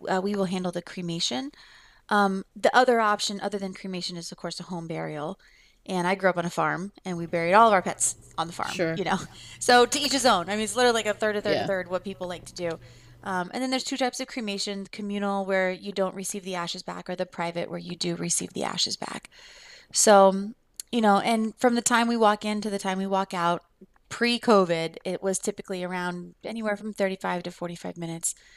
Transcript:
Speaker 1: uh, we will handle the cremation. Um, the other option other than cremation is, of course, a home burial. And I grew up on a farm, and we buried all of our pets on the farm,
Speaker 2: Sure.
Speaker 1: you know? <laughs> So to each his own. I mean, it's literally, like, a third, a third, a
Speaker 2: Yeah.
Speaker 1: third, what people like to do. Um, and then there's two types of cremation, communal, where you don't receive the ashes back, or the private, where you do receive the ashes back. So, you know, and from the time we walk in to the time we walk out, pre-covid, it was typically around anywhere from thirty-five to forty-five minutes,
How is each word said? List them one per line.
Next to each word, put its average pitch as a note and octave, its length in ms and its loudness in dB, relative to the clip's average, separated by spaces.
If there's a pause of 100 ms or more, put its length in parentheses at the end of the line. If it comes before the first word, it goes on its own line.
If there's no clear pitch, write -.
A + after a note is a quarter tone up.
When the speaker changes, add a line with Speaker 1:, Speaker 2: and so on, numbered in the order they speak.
Speaker 1:
uh, F#3+ 140 0
we G3+ 100 -2
will G3 120 0
handle F#3 260 -2
the F3 100 -6
cremation. F3+ 720 -6 (600)
Um, G3 340 2 (100)
the - 200 2
other B3 240 6
option G#3 420 -2
other G3+ 160 -4
than F#3+ 160 -8
cremation F3+ 440 -8
is, E3 140 -12
of F3 60 -16
course, E3+ 220 -10
a F3 40 -12
home E3+ 220 -8
burial. D#3+ 540 -8 (480)
And F#3 180 -2
I F#3 80 2
grew F#3+ 160 2
up E3+ 80 0
on E3+ 80 0
a F3 60 -4
farm, D#3+ 400 -2 (140)
and F3+ 120 -4
we E3+ 80 -6
buried E3+ 280 0
all G#3+ 120 10
of A3 80 6
our F#3 80 6
pets - 340 -2 (220)
on E3 80 -2
the E3+ 80 -10
farm, - 160 -4
Speaker 2:
Sure. E3 240 -2
Speaker 1:
you F#3 100 -4
know? E3 140 0 (220)
<laughs> - 200 -18
So B3 280 8
to C#4+ 120 -2
each C#4 120 -2
his C4 160 4
own. F3+ 200 4
I G3 60 -2
mean, G#3+ 100 0
it's G#3 120 -6
literally, B3 180 6
like, A3 140 0
a G#3 80 4
third, G#3+ 200 0
a G#3 60 -2
third, G3+ 160 2
a G#2+ 40 0
Speaker 2:
Yeah. - 40 -2
Speaker 1:
third, F#3 240 -2
what F3+ 140 -2
people F#3 240 -8
like F3 180 -10
to - 80 -16
do. E3+ 260 -4 (440)
Um, F3+ 280 -4
and B3 120 -4
then C4 80 -2
there's C4 120 0
two C#4 140 -6
types B3 220 -2
of C4 80 -8
cremation, G3+ 640 -6
communal, G3+ 520 -2
where F#3+ 280 0
you G3 200 -8
don't F#3+ 220 -2
receive F#3+ 300 -8
the F#3 100 -8
ashes F3 300 -6
back, F3 260 -10
or F3+ 60 -6
the F3+ 100 -2
private, E3+ 440 -6
where F3 100 -8
you F3 160 -10
do F3 200 -2
receive F3 380 -2
the - 100 -4
ashes - 320 -2
back. - 340 -8 (600)
So, G3 640 6 (380)
you A#3+ 100 0
know, G3+ 180 6
and A3 380 0
from A#3+ 180 4
the A#3+ 60 2
time A#3 260 4
we A#3 100 0
walk G#3+ 280 4
in G#3+ 160 -2
to G#3+ 80 -4
the G3 100 -2
time F#3+ 200 -2
we F#3+ 80 -2
walk F#3+ 260 0
out, F3 300 0 (460)
pre-covid, F#3 960 2
it F3+ 180 -6
was F#3+ 160 -2
typically G3 440 -6
around F3+ 600 -6
anywhere A3 340 -4
from G#3 160 -10
thirty-five F#3+ 500 -2
to F3 80 -10
forty-five F3 460 -10
minutes, E3 380 -6 (220)